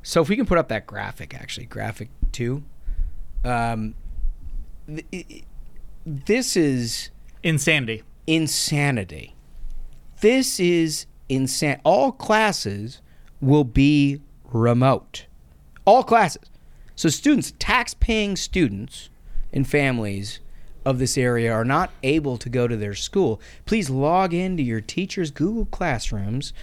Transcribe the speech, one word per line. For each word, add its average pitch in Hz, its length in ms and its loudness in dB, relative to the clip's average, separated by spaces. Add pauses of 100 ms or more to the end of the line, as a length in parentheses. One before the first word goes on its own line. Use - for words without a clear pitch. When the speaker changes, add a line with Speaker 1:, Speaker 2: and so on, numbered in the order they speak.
Speaker 1:
So - 180 2
if 143 60 0
we 208 80 2
can 247 100 0
put 175 120 4
up 156 100 0
that 107 180 -6
graphic, 101 480 -12
actually, - 320 -12
graphic 107 420 -8 (220)
two. 127 320 -4 (800)
Um, 117 500 -2 (920)
th-, 151 260 -10
i-, 180 160 -10
i-, - 140 -16 (640)
this 202 500 0
is 131 540 0 (320)
Speaker 2:
Insanity. 147 600 0 (240)
Speaker 1:
insanity. 143 1040 0 (840)
This 254 400 4
is 170 460 2 (220)
insan-, 135 560 0
all 233 280 4
classes 135 880 0 (400)
will 143 240 6
be 139 560 4 (320)
remote. 120 760 2 (580)
All 240 180 8
classes. 220 400 4 (540)
So - 140 2
students, 262 500 2
tax-paying 220 760 2
students 117 720 -2 (440)
and 135 160 0
families 113 720 -2 (440)
of 131 140 0
this 127 180 0
area 120 360 2
are 113 120 2
not 147 260 0 (120)
able 139 360 0
to - 100 -10
go 120 180 0
to 117 100 -2
their 104 180 -4
school. 131 460 0 (260)
Please 208 220 0
log 165 460 2
into 180 300 -2
your 117 160 -2
teacher's 170 500 -4
Google 202 360 -2
Classrooms 117 840 -4 (100)